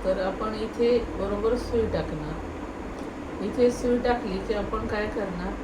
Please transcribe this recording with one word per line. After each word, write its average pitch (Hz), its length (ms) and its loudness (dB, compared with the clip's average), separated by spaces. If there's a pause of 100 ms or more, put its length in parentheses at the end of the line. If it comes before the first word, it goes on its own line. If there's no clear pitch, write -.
तर 190 180 2
आपण 208 320 -2
इथे 233 440 4
बरोबर 208 560 0
सुई 233 320 2
टाकणार, 156 480 -2 (1080)
इथे 240 260 6
सुई 247 280 2
टाकली 240 400 0
की 208 160 -2
आपण 208 320 -2
काय 214 200 0
करणार 190 460 -4 (120)